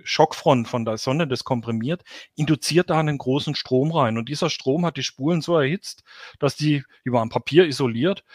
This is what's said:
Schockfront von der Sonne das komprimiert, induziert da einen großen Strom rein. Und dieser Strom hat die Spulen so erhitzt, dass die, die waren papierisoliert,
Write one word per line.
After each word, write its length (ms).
Schockfront 640
von 160
der 140
Sonne 300
das 160
komprimiert, 600
induziert 540
da 100
einen 200
großen 340
Strom 380
rein. 260
Und 100
dieser 220
Strom 340
hat 140
die 60
Spulen 380
so 140
erhitzt, 480
dass 160
die, 280
die 60
waren 180
papierisoliert, 1040